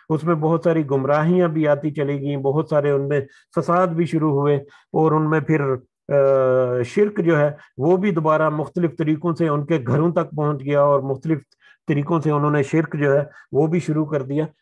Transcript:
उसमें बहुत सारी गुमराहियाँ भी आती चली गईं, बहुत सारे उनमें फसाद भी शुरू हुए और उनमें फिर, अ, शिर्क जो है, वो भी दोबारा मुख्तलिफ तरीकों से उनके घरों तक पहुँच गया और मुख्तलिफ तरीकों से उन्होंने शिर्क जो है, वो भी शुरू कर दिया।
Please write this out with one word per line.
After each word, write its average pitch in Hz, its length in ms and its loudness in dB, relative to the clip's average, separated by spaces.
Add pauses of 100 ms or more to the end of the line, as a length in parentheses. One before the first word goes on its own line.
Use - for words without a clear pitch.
(100)
उसमें 160 300 0
बहुत 160 240 0
सारी 160 200 2
गुमराहियाँ 151 680 2
भी 156 160 0
आती 147 240 0
चली 143 280 -4
गईं, 139 240 -4
बहुत 143 280 -2
सारे 147 200 2
उनमें 139 360 0 (300)
फसाद 175 360 0
भी 165 140 0
शुरू 156 240 0
हुए 143 300 2 (340)
और 156 200 2
उनमें 156 260 0
फिर, 139 420 -2 (280)
अ, 131 720 2
शिर्क 208 380 0
जो 170 160 2
है, 147 200 2 (220)
वो 160 180 2
भी 196 160 0
दोबारा 156 380 0
मुख्तलिफ 156 480 -4
तरीकों 156 360 -2
से 165 140 0
उनके 147 300 -2
घरों 139 340 0
तक 160 240 -2
पहुँच 147 260 -2
गया 143 220 2
और 143 180 2
मुख्तलिफ 139 400 -4 (460)
तरीकों 151 320 0
से 151 100 0
उन्होंने 147 320 2
शिर्क 160 340 -2
जो 143 160 2
है, 143 180 0 (240)
वो 151 140 2
भी 170 120 -2
शुरू 156 240 -2
कर 147 180 -4
दिया। 143 260 -4 (140)